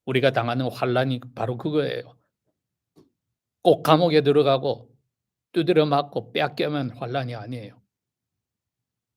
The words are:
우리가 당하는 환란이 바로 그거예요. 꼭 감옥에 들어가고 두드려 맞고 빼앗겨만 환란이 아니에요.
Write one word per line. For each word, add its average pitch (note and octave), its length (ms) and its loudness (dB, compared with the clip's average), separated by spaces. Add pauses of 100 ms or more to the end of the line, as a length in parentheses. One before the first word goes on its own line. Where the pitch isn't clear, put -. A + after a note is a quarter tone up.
우리가 C3 260 2
당하는 B2 380 -2
환란이 B2+ 500 -2 (160)
바로 A#2 220 -4
그거예요. C3 580 -4 (1500)
꼭 E3+ 220 4
감옥에 D#3 380 4
들어가고 C#3 640 2 (640)
두드려 D#3+ 360 2
맞고 C#3+ 440 -2
빼앗겨만 D3 600 -2
환란이 B2+ 420 -8
아니에요. A2 480 -14 (1400)